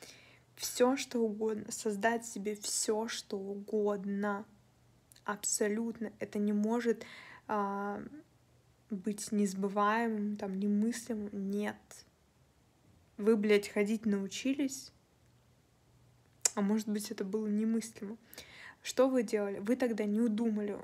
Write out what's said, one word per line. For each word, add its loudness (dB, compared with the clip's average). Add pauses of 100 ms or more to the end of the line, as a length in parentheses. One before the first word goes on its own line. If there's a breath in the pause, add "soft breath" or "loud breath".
(560 loud breath)
Все, 4
что -2
угодно. 0
Создать 0
себе -6
все, -2
что -6
угодно. -2 (840)
Абсолютно. -2
Это -4
не 2
может, 2 (460 loud breath)
а, -2 (880)
быть -4
несбываемым, 2
там, -4
немыслимым. 0 (220)
Нет. -2 (1400)
Вы, 6
блядь, 4
ходить 0
научились, -2 (1600)
а 0
может 2
быть, -2
это -4
было -2
немыслимо. 0 (640 loud breath)
Что 4
вы 4
делали? -2
Вы 0
тогда 0
не 2
думали, 0